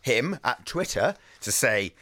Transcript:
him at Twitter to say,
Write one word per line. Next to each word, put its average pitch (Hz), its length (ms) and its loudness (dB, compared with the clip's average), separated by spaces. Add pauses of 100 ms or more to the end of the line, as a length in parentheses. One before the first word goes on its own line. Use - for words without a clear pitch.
him 135 420 0
at - 220 -2
Twitter 170 500 -2 (260)
to 107 100 -4
say, 104 500 0